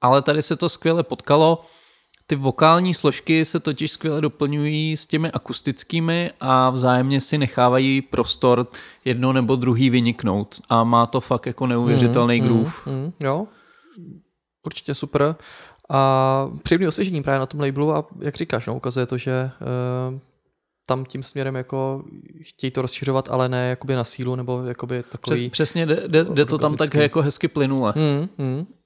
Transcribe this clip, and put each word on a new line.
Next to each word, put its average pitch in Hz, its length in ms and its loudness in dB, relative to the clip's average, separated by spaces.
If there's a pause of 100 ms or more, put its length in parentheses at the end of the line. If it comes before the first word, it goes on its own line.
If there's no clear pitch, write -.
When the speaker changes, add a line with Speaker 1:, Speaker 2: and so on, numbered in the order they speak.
Speaker 1:
ale 131 220 4
tady 147 200 0
se 156 140 -2
to 175 120 -2
skvěle 165 340 0
potkalo. 156 640 2 (600)
Ty 151 100 0
vokální 160 580 4
složky 160 500 0
se 160 160 -2
totiž 151 320 -4
skvěle 156 280 -4
doplňují 151 760 -2
s - 100 -10
těmi 160 240 -2
akustickými 165 1000 -4 (100)
a 127 300 4
vzájemně 127 500 2
si 151 180 -2
nechávají 131 640 2
prostor 123 640 2 (380)
jedno 127 280 0
nebo 131 240 2
druhý 123 340 2
vyniknout. 117 800 0
A 113 160 4
má 117 220 4
to 127 140 -2
fakt - 260 -2
jako 127 200 -4
neuvěřitelný 120 720 4
Speaker 2:
Mhm, 113 80 2
Speaker 1:
groove. 117 220 2 (160)
Speaker 2:
mhm, 135 100 -6
mhm, 143 240 -6
jo. 147 260 -2 (1200)
Určitě - 280 -8
super. 147 420 -2 (540)
A 135 580 2 (140)
příjemný 175 260 2
osvěžení 175 340 -4
právě 139 160 0
na 131 80 -2
tom 147 140 -10
labelu 143 340 -2
a 156 120 -4 (140)
jak 147 160 -8
říkáš, 123 300 -4
no, 117 100 -6
ukazuje 123 300 -4
to, 127 120 -6
že, 131 140 -6
eh, 127 840 -6 (680)
tam 131 180 -2
tím 131 180 -12
směrem 135 340 -6
jako 135 480 -6 (380)
chtějí - 280 -8
to 131 120 -4
rozšiřovat, 135 480 -4
ale 127 180 0
ne 123 220 -2
jakoby 131 240 -4
na 123 100 -2
sílu, 127 320 -6
nebo 123 280 -6
jakoby 123 380 -8
takový - 340 -8
Speaker 1:
Přes-, 123 160 -4
přesně, 165 340 -2
jde, 156 200 0
jde, 165 180 2
jde 147 200 2
to 147 140 -2
tam 143 140 0
tak - 140 -4
Speaker 2:
organický. 147 160 2
Speaker 1:
jako 147 200 2
hezky 143 260 -2
plynule. 135 480 0
Speaker 2:
Mhm, 151 320 0 (100)
mhm. 139 280 -4 (200)